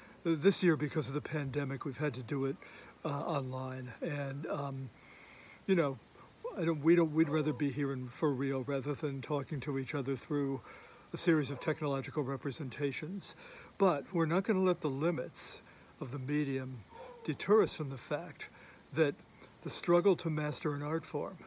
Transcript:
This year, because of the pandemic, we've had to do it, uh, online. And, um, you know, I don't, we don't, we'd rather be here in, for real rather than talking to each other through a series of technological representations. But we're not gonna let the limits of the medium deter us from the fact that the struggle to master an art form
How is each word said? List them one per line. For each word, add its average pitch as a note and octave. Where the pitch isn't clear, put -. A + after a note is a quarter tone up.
This E3
year, E3+
because D3
of C3+
the D3
pandemic, C#3
we've B2+
had D3
to B2
do C3+
it, C#3
uh, D#3
online. C3
And, C#3+
um, C3+
you F#3+
know, C#3
I F#3
don't, D#3
we D#3+
don't, E3
we'd D#3+
rather D3+
be C#3
here C#3
in, B2+
for C#3+
real C3+
rather C#3
than C3+
talking C#3+
to C3+
each C3
other C3+
through C#3
a -
series D3+
of C3+
technological C#3+
representations. C#3
But E3+
we're E3
not F3
gonna F#3+
let F3+
the D3+
limits C#3
of B2
the C#3
medium C3
deter G3+
us D#3+
from C#3+
the C3+
fact D#3+
that C#3+
the D3+
struggle F3
to E3
master D3+
an C#3+
art D#3
form D#3+